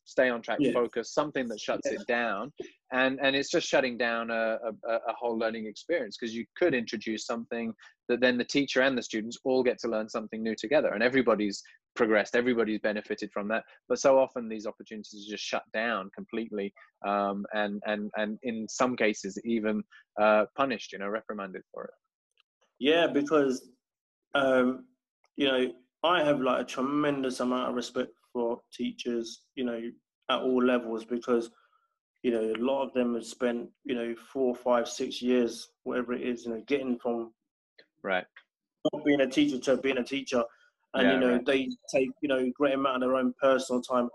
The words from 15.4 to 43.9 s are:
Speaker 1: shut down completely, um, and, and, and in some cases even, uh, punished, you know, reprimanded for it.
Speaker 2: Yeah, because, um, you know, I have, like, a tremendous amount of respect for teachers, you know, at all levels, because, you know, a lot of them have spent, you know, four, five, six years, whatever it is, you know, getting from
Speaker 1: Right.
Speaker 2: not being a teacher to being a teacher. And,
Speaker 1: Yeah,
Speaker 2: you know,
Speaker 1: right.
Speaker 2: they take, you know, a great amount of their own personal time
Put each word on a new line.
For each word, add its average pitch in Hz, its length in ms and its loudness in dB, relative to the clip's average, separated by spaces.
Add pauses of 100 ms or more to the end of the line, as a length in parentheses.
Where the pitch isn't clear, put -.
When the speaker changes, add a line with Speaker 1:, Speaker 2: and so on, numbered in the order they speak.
Speaker 1:
shut - 280 -4
down 110 420 -2
completely, 104 580 -6 (340)
um, 101 460 0
and, 104 340 -2
and, 104 300 -2
and 107 260 -2
in 113 260 -6
some 127 280 0
cases 107 480 -2
even, 110 380 0 (380)
uh, 107 260 6 (100)
punished, 135 360 -2
you 95 60 -12
know, 98 100 -6
reprimanded 101 540 -8 (100)
for - 120 -12
it. - 60 -14 (880)
Speaker 2:
Yeah, 156 300 4
because, 139 600 2 (680)
um, 131 520 2 (500)
you 143 120 2
know, 127 240 2 (320)
I 170 180 4
have, 147 180 4
like, 127 220 2
a - 20 -8
tremendous 139 760 -2
amount 127 300 0
of 123 40 -4
respect 123 380 -4 (200)
for 120 300 -2 (100)
teachers, 120 680 -4 (140)
you 131 80 -2
know, 117 180 -4 (480)
at 127 100 2
all 127 240 2
levels, 113 400 2
because, 120 460 0 (720)
you 127 80 2
know, 117 100 2 (120)
a - 100 -2
lot 135 240 0
of 127 80 -14
them 123 200 0
have 113 120 -6
spent, 120 440 -4 (140)
you 135 120 -4
know, 117 180 -4
four, 127 400 -2
five, 120 340 2
six - 320 -6
years, 123 520 2 (100)
whatever 123 300 -2
it 123 100 -4
is, 123 220 -4
you 117 80 -6
know, 110 160 -8
getting 131 320 0
from 120 340 -4 (720)
Speaker 1:
Right. 92 220 -2 (680)
Speaker 2:
not - 120 -8
being 147 180 4
a 131 60 4
teacher 139 300 2
to 127 200 2
being 135 200 0
a 120 60 -2
teacher. 131 400 -2 (500)
And, 131 140 2
Speaker 1:
Yeah, - 60 6
Speaker 2:
you - 60 2
know, 123 120 4
Speaker 1:
right. 123 140 0
Speaker 2:
they 135 220 2 (240)
take, 131 180 2 (120)
you 147 60 0
know, 131 100 2
a 127 140 0
great 139 220 2
amount 135 280 0
of 127 80 0
their 131 60 2
own 127 240 2
personal 127 420 2
time 123 320 0